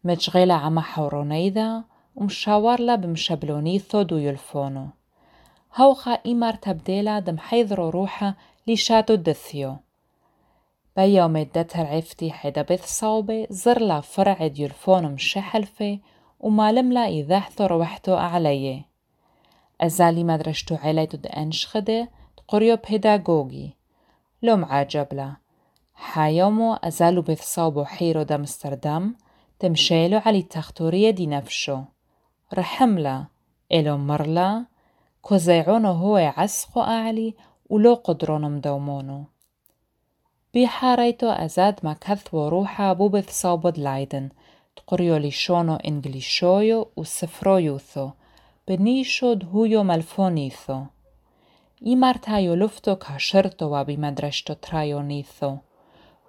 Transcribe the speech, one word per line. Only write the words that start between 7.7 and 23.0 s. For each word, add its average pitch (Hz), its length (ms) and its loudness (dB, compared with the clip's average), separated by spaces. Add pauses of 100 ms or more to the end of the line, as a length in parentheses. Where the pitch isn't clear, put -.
روحا 196 440 -2 (340)
لشاتو 220 480 4
دثيو. 143 600 -4 (1200)
بيوم 190 420 4
الدتر 165 480 -4
عفتي 160 460 -6
حدا 143 300 -6
بث 180 240 -2
صوبي 220 640 -4
زرلا 208 520 2
فرع 190 460 0
ديلفونو 147 600 0
مشحلفي 202 920 -4 (400)
ومالملا 226 680 2
إذاحثو 180 580 -2
روحتو 170 520 0
أعليه. 147 680 -2 (960)
أزالي 170 420 2
مدرشتو 160 520 -2
عليتو 156 420 -2
دأنشخده 208 920 -6 (280)
تقريو 220 400 2 (120)
بيداغوغي. 165 840 0 (680)